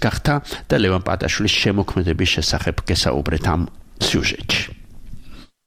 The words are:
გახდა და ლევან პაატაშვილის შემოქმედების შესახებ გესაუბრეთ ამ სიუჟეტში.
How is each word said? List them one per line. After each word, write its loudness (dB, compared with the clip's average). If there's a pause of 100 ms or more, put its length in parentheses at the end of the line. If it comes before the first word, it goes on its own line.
გახდა 2
და -4
ლევან 4
პაატაშვილის 0
შემოქმედების 2
შესახებ 0
გესაუბრეთ 0
ამ 2 (320)
სიუჟეტში. -2 (840)